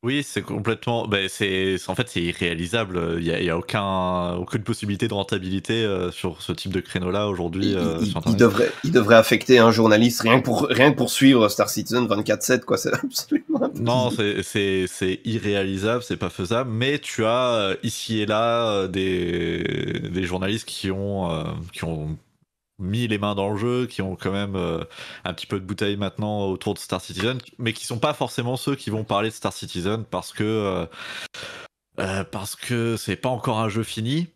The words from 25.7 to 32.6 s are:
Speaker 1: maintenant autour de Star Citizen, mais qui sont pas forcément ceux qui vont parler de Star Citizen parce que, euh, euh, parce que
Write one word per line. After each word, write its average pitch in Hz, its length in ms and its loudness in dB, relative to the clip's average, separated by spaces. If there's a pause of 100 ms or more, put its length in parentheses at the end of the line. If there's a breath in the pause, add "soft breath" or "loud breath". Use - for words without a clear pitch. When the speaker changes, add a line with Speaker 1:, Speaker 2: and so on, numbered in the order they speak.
Speaker 1:
maintenant 104 520 -4
autour 95 260 -2
de - 60 -6
Star - 200 -4
Citizen, 104 380 -4 (220)
mais 117 120 -2
qui - 140 -10
sont 120 140 -6
pas 151 140 2
forcément 127 440 -4
ceux 139 180 -2
qui - 140 -10
vont 110 140 -4
parler 107 260 0
de - 40 -10
Star - 200 -4
Citizen 104 500 -4
parce - 300 -8
que, 107 100 -4
euh, 104 420 0 (1120 loud breath)
euh, 95 240 -2
parce 101 320 -8
que 117 420 -2